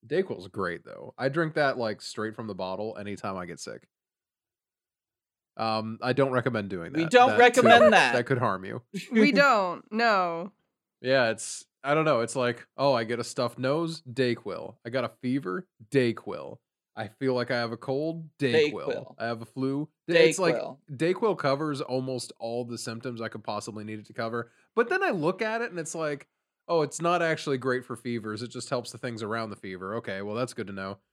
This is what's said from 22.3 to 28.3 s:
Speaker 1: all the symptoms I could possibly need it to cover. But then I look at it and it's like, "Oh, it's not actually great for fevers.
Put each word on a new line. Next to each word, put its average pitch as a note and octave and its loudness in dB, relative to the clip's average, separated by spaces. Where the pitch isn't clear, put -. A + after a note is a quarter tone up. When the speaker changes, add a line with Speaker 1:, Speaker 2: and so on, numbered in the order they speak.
Speaker 1:
all A#2 -6
the A#2 -10
symptoms A#2 -8
I A2+ -6
could G#2+ -12
possibly G#2+ -6
need G#2+ -10
it G#2 -18
to - -20
cover. A#2 -6
But A#3 2
then F#4+ 0
I F4+ 0
look F3+ -2
at A3 -2
it A#3 -6
and F3 -10
it's D#3 -10
like, D3+ -6
"Oh, E3+ 2
it's - -2
not E3+ 2
actually D#3 0
great B2+ -2
for B2 -10
fevers. A2 -6